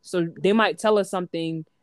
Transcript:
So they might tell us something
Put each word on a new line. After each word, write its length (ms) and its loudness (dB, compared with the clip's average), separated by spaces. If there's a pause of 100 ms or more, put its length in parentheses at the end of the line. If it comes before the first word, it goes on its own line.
So 260 -2 (120)
they 140 2
might 240 4
tell 200 2
us 120 0
something 560 -6 (180)